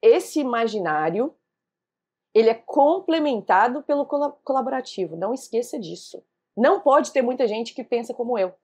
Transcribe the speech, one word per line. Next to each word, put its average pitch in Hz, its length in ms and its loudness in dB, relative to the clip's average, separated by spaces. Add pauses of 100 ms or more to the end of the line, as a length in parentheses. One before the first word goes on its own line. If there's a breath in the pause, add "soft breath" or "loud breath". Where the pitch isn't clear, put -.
esse 294 380 4
imaginário, 214 960 -2 (960)
ele 220 180 6
é 220 40 2
complementado 285 1300 2
pelo 285 240 -2
cola-, 285 380 -4
colaborativo. 254 720 -4
Não 190 180 -4
esqueça 240 460 -6
disso. - 440 -16 (320)
Não 311 240 2
pode 277 320 2
ter 269 120 0
muita 262 240 0
gente 226 260 -6
que 254 100 -12
pensa 233 300 -6
como 240 240 -4
eu. 185 160 -2 (100)